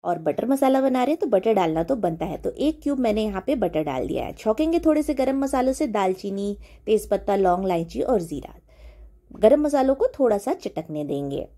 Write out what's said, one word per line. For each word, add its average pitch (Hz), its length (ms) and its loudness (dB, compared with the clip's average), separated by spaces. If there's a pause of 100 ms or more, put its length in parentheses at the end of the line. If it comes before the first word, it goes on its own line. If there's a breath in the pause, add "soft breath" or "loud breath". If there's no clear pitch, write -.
और 170 140 -2
बटर 160 280 -2
मसाला 269 360 2
बना 254 220 2
रहे 262 80 0
हैं 330 80 -2
तो 381 80 -2
बटर 214 260 2
डालना 165 300 2
तो 262 120 -2
बनता 170 300 -2
है। 160 120 -8
तो - 140 -6
एक 311 300 -2
क्यूब 285 180 -2
मैंने 220 240 0
यहाँ 196 240 -4
पे 269 80 0
बटर 165 280 -2
डाल 131 240 -4
दिया 123 180 -4
है। - 80 -12
छौंकेंगे 311 460 0
थोड़े 311 240 4
से 302 100 -2
गरम 269 240 0
मसालों 269 360 0
से, 302 140 -2
दालचीनी, 202 680 -2 (280 soft breath)
तेज़पत्ता, 208 500 0
लौंग, 185 300 2
इलायची 170 360 -2
और 240 200 2
ज़ीरा। 156 320 -10 (880 soft breath)
गरम 269 220 6
मसालों 277 340 2
को 427 120 0 (120)
थोड़ा 226 180 4
सा 254 160 -4
चटकने 156 500 -6
देंगे। 139 440 -4 (100)